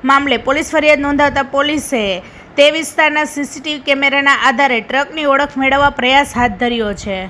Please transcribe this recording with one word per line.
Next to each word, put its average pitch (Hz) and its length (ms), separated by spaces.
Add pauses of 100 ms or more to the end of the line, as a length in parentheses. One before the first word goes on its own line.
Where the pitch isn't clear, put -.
મામલે 277 380
પોલીસ 277 300
ફરિયાદ 302 300
નોંધાવતા 285 460
પોલીસે 277 560 (540)
તે 285 140
વિસ્તારના 302 560
સી 285 200
સી - 140
ટી 302 140
વી 294 120
કેમેરાના 277 560
આધારે 254 400
ટ્રકની 285 440
ઓળખ 277 300
મેળવવા 269 360
પ્રયાસ 277 440
હાથ 240 220
ધર્યો 233 380
છે. 190 220 (120)